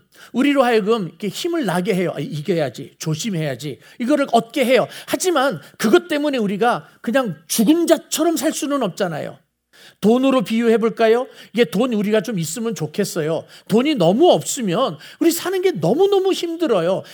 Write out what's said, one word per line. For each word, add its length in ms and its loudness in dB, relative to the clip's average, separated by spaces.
우리로 300 2
하여금 440 0
이렇게 200 -10
힘을 380 -4
나게 280 0
해요. 220 -2
"아, 40 -8
이겨야지, 800 -6
조심해야지", 800 -6
이거를 320 0
얻게 340 0
해요. 220 2
하지만 540 0
그것 300 2
때문에 300 -2
우리가 500 -2
그냥 360 -2
죽은 400 2
자처럼 500 0
살 160 -2
수는 300 -4
없잖아요. 560 -6
돈으로 440 4
비유해 340 2
볼까요? 500 2
이게 120 2
돈 280 0
우리가 280 0
좀 180 -4
있으면 360 -6
좋겠어요. 680 -4
돈이 280 2
너무 360 6
없으면 680 0
우리 120 4
사는 300 -4
게 100 2
너무너무 640 2
힘들어요. 680 -2